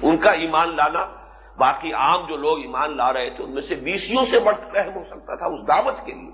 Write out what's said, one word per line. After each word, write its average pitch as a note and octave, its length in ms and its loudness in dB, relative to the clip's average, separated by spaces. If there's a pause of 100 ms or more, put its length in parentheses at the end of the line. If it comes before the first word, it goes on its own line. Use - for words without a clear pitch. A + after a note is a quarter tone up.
ان D#3+ 160 4
کا F#3 140 4
ایمان E3 440 0
لانا D#3 300 0 (520)
باقی C#3+ 360 2
عام D3 320 2
جو D#3+ 100 -6
لوگ D3+ 240 0
ایمان C3+ 380 -4
لا B2+ 160 4
رہے B2+ 160 -2
تھے - 140 -10
ان C3 100 -10
میں C#3 80 -4
سے E3 140 -4
بیسیوں G3 500 0
سے A#3 140 4
بڑھ G#3 160 4
کر - 240 -4
اہم F#3+ 160 -2
ہو F3 80 -10
سکتا - 320 -14
تھا F3 100 -6
اس D3 220 -6
دعوت - 380 2
کے - 60 -14
لیے۔ - 220 -16